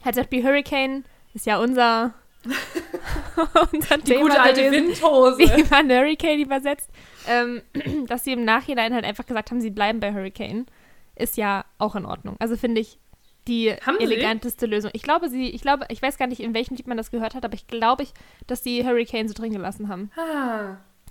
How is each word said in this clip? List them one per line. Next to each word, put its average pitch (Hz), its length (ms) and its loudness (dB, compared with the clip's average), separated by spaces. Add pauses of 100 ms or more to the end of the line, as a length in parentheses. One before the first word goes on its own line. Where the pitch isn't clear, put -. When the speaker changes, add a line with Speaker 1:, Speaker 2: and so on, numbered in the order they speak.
Speaker 1:
halt 247 120 -2
zum 254 80 0
Beispiel 254 200 -2
Hurricane 269 600 0 (300)
ist 220 120 -10
ja 214 120 2
unser, 233 560 2 (300)
<laughs> - 1300 -2
unser 302 260 2
Speaker 2:
Die 311 40 -6 (100)
Speaker 1:
Thema 269 100 4
Speaker 2:
gute 285 200 6
alte 262 220 6
Speaker 1:
gewesen. 302 240 4
Speaker 2:
Windhose. 262 500 6
Speaker 1:
Wie 311 320 8
man 285 180 6
Hurricane 302 520 2
übersetzt, 277 500 -2 (380)
ähm, 240 340 -2 (220)
<clears throat> 285 240 -4
dass 240 160 -6
sie 269 80 -2
im 240 120 -2
Nachhinein 233 480 0
halt 233 120 -2
einfach 214 200 -8
gesagt 220 280 -6
haben, 247 80 -2
sie 220 100 -4
bleiben 214 300 0
bei 208 120 -4
Hurricane, 202 540 -8 (480)
ist - 220 -6
ja 202 280 -2 (140)
auch 214 160 -2
in 190 120 -6
Ordnung. - 340 -10
Also 226 160 -4
finde 226 240 0
ich - 180 -8 (480)
die 226 260 0 (120)
Speaker 2:
Haben 302 140 0
sie? 466 60 0
Speaker 1:
eleganteste 226 640 -2
Lösung. 208 280 -2
Ich 220 80 -10
glaube, 330 260 0
sie, 254 220 -6
ich 240 120 -10
glaube, 277 280 0
ich 226 120 -12
weiß 269 160 -2
gar 254 80 -2
nicht, 247 140 -6
in 226 140 -6
welchem 247 220 -4
Lied - 100 -14
man 247 100 -8
das 220 140 -8
gehört 226 240 -6
hat, 254 100 -12
aber 226 100 -6
ich - 120 -14
glaube, 233 360 0
ich, - 100 -10 (340)
dass 240 160 -8
die 240 220 -2
Hurricane 233 440 -2
so 208 60 -10
drin 226 180 -8
gelassen 202 360 -8
haben. 202 280 -10
Speaker 2:
Ah. 247 600 -6 (340)